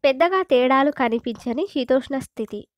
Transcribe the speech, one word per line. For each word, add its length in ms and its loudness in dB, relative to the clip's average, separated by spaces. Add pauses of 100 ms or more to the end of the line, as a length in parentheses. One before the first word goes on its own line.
పెద్దగా 340 2 (140)
తేడాలు 480 4
కనిపించని 720 -4
శీతోష్ణ 440 -2 (100)
స్థితి. 340 -10 (160)